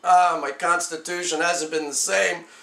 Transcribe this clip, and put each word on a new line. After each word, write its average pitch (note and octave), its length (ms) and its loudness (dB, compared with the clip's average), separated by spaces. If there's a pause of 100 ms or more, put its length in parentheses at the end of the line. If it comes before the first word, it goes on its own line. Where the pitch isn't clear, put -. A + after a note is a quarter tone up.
Ah, F3+ 360 6
my C#3 100 -6
constitution F3 880 -4
hasn't E3 300 0
been D#3 180 -2
the C#3 60 -8
same F3+ 500 -2 (180)